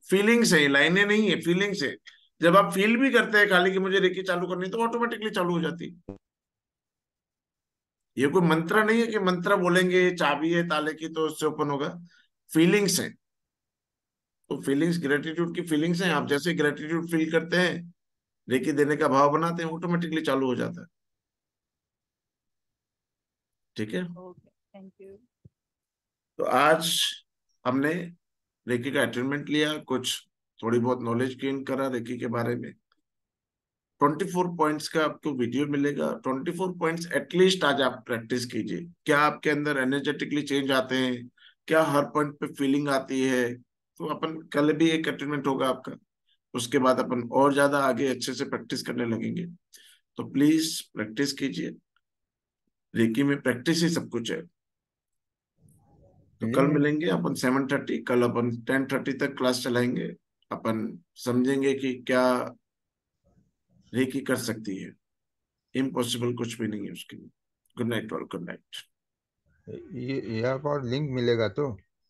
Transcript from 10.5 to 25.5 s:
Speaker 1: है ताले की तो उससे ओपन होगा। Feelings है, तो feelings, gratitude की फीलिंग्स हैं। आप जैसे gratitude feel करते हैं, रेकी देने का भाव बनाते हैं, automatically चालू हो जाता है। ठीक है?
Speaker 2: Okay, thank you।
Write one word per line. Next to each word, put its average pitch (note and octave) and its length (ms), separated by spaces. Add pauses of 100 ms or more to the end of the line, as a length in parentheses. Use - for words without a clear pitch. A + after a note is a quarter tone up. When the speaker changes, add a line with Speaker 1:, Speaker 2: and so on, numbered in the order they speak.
Speaker 1:
है E3+ 140
ताले D#3 260
की D#3 140
तो D#3+ 180
उससे D#3 200
ओपन D3+ 240
होगा। C#3+ 320 (520)
Feelings F3 460
है, G#2+ 100 (1400)
तो C#3+ 120
feelings, E3 380
gratitude E3 560
की F3 60
फीलिंग्स E3 400
हैं। F3+ 120
आप B2+ 140
जैसे D3 260
gratitude D3+ 540
feel D#3+ 240
करते E3 260
हैं, F3 360 (560)
रेकी C3 220
देने D3 240
का D3+ 120
भाव C#3 240
बनाते E3+ 320
हैं, D#3+ 60
automatically E3+ 520
चालू C3+ 260
हो B2 80
जाता A#2 260
है। - 60 (3000)
ठीक G#2+ 180
है? F#3 100
Speaker 2:
Okay, F3+ 760
thank F#3+ 280
you। G#3 240 (1040)